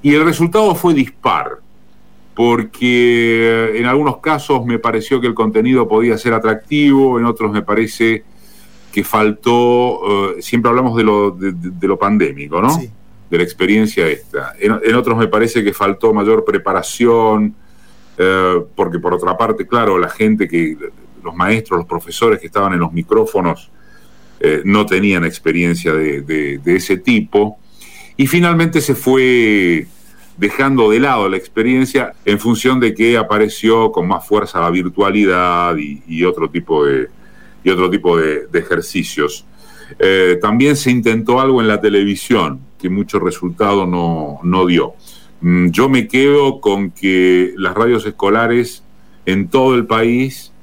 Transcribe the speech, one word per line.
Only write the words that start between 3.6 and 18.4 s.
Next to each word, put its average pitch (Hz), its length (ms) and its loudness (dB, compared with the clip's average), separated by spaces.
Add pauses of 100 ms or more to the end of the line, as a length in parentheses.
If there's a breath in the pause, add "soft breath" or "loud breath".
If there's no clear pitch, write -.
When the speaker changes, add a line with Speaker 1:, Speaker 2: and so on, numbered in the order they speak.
Speaker 1:
eh, 113 60 -4
en 120 60 -2
algunos 135 340 0
casos 143 460 -2
me 120 140 -2
pareció 117 400 -2
que 120 80 -2
el 117 60 -2
contenido 113 560 2
podía 120 280 2
ser 117 160 -2
atractivo, 131 880 2
en 117 60 0
otros 117 260 -2
me 208 120 -2
parece 170 600 -2 (680 soft breath)
que 98 100 -2
faltó, 107 1300 0
eh, - 40 -14
siempre 117 280 0
hablamos 123 260 0
de 113 80 2
lo, 104 280 2
de, 92 200 -6
de, 87 200 -10
de 90 160 -4
lo - 120 0
pandémico, 85 640 -2
¿no? 120 80 2
Speaker 2:
Sí. 147 200 -4 (400)
Speaker 1:
De 87 80 -2
la 87 60 0
experiencia 104 640 0
esta. 69 500 -8
En, 101 240 -2
en 117 140 2
otros 120 220 0
me 113 100 2
parece 110 380 0
que 98 80 0
faltó 101 400 0
mayor 110 320 2
preparación, 107 1080 0 (640 soft breath)
eh, 92 460 0 (100)